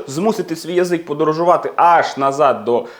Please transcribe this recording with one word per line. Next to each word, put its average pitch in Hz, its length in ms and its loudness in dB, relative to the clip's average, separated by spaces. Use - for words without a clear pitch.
змусити 175 480 -4
свій 160 180 -10
язик 175 320 0
подорожувати 156 680 0
аж 165 420 4
назад 139 480 0
до 120 220 0